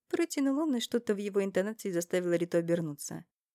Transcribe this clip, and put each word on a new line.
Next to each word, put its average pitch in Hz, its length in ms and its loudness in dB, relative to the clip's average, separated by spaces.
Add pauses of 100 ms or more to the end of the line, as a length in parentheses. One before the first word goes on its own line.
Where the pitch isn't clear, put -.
Протянул 285 500 0
он, 302 180 2
и 240 40 0
что-то 233 340 -2
в 196 40 -2
его 202 240 0
интонации 196 480 -2
заставило 175 440 0
Риту 170 240 2
обернуться. 165 640 -2 (300)